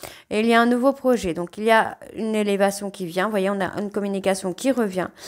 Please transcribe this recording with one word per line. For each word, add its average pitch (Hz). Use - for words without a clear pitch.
Et 208
il 226
y 233
a 233
un 233
nouveau 247
projet. 220
Donc, 175
il 214
y 226
a 220
une 220
élévation 202
qui 185
vient. 175
Vous 220
voyez, 190
on 202
a 180
une 202
communication 196
qui 262
revient. 202